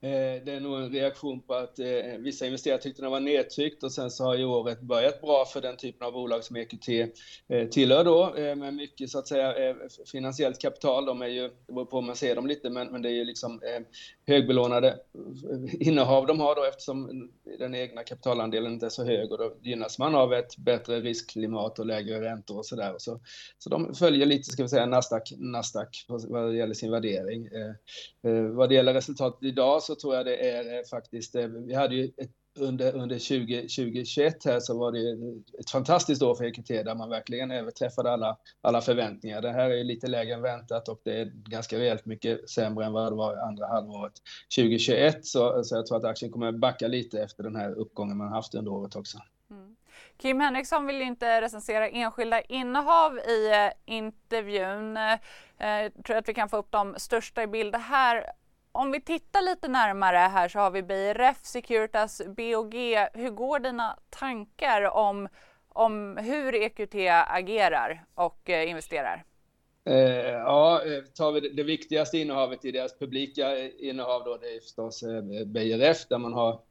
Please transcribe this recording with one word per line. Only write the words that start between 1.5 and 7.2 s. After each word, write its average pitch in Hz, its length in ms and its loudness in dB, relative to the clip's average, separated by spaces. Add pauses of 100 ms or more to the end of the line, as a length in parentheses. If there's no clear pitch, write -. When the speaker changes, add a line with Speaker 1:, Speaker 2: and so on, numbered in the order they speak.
Speaker 1:
att, 127 260 -6
eh, 127 60 -4 (340)
vissa 135 260 -6
investerare 131 320 -2
tyckte 135 240 -8
den 131 100 -4
var 135 80 0
nedtryckt 147 640 0
och 131 80 -4
sen 127 200 -6
så 131 120 -4
har 127 120 2
ju 131 100 0
året 120 360 0
börjat 127 400 2
bra 143 240 4
för - 160 -10
den 123 160 -6
typen 123 300 -8
av 120 60 -6
bolag 120 300 -2
som 123 140 -10
E 113 80 -6
Q 113 120 -14
T, 117 300 0 (400)